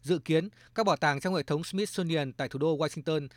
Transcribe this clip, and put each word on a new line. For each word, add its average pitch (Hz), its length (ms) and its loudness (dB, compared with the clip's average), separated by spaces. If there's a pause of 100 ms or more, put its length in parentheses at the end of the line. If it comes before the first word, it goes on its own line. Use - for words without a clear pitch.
Dự 165 180 0
kiến, 165 300 0 (260)
các 220 100 2
bảo 180 120 4
tàng 147 220 2
trong 185 160 -2
hệ 147 80 0
thống 151 200 -2
Smithsonian 165 680 -2
tại 131 160 -4
thủ 135 100 -6
đô 156 180 2
Washington 151 600 0